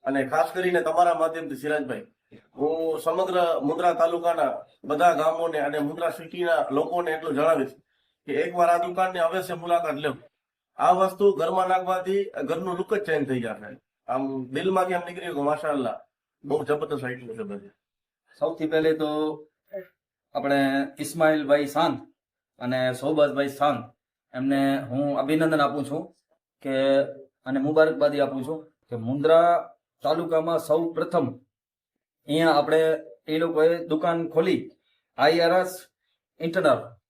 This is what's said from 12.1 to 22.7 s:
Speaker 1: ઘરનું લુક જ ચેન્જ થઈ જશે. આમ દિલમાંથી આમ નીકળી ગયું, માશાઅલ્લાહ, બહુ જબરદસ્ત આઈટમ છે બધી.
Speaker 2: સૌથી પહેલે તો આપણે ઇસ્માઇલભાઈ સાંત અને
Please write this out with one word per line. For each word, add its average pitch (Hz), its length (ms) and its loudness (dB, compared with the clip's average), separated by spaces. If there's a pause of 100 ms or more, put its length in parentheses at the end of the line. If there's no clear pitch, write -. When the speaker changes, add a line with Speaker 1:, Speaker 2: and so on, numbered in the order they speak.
Speaker 1:
ઘરનું 170 320 -4
લુક 190 180 -2
જ 196 80 -2
ચેન્જ 147 260 -2
થઈ 127 120 -2
જશે. 107 400 -10 (260)
આમ 135 400 -4
દિલમાંથી 180 480 0
આમ 175 140 -2
નીકળી 175 180 -12
ગયું, 143 180 -4
માશાઅલ્લાહ, 143 560 -2 (440)
બહુ 143 200 -2
જબરદસ્ત 147 400 -2
આઈટમ 127 220 -8
છે 110 160 -10
બધી. 101 260 -10 (680)
Speaker 2:
સૌથી 160 280 -2
પહેલે 160 260 2
તો 156 540 -2 (920)
આપણે 139 200 0 (420)
ઇસ્માઇલભાઈ 147 680 2
સાંત 143 420 -2 (500)
અને 127 340 -2